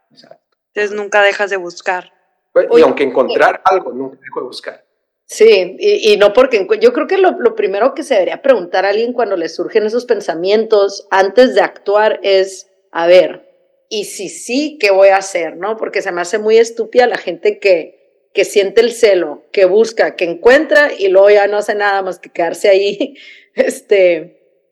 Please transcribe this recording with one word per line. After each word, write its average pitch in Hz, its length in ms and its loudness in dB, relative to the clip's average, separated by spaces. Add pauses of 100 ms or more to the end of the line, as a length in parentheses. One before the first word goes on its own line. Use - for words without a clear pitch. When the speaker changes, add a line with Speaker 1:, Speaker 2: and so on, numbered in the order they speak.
(120)
Speaker 1:
Exacto. - 460 -20 (100)
Speaker 2:
Entonces 208 260 -6
Speaker 1:
Ajá. 214 100 -8
Speaker 2:
nunca 202 200 0
dejas 202 260 -2
de 196 80 -6
buscar. 180 560 -10 (400)
Speaker 1:
Pues, - 120 2
y - 100 -10
Speaker 3:
Oye, 156 80 6
Speaker 1:
aunque 135 200 0
encontrar 139 520 0
Speaker 3:
eh, - 100 -16
Speaker 1:
algo, 185 280 0
nunca 135 280 -12
dejo - 200 -12
de 131 40 -12
buscar. - 400 -16 (400)
Speaker 3:
Sí, 202 540 2
y, 208 340 2
y 202 40 2
no 202 160 4
porque 254 280 2
encue-, 208 180 -2
yo 233 140 4
creo 294 140 -4
que 381 100 -2
lo, 381 140 2
lo 233 240 -2
primero 202 400 -4
que 311 80 -10
se 262 120 -2
debería 185 260 -2
preguntar 190 440 0
a 202 40 0
alguien 233 240 -2
cuando 214 240 -2
le 175 120 -6
surgen 180 360 -4
esos 240 200 -4
pensamientos 196 1040 -2
antes 196 460 2
de 196 60 4
actuar 208 600 -2
es, 190 480 -2 (220)
a 170 160 -2
ver, 175 420 4 (380)
y 214 180 -8
si 196 240 -12
sí, 294 500 -6
¿qué 202 120 0
voy 196 160 4
a 190 100 4
hacer, 170 400 -6
no? 208 200 -8
Porque - 240 -6
se 190 100 -8
me 175 100 -6
hace 175 160 -6
muy 214 200 2
estúpida 226 500 2
la 196 100 -4
gente 202 420 -4
que, - 720 -4
que 196 100 0
siente 196 380 0
el 233 100 0
celo, 180 520 0 (100)
que 202 100 2
busca, 196 540 0
que 185 80 -4
encuentra 294 680 2
y 196 140 -4
luego 196 220 6
ya 202 180 4
no 202 100 -4
hace 208 180 -4
nada 202 260 -2
más 185 180 -10
que - 100 -20
quedarse 170 380 -4
ahí, 202 480 0 (200)
<laughs> - 200 -20
este, 196 1160 -2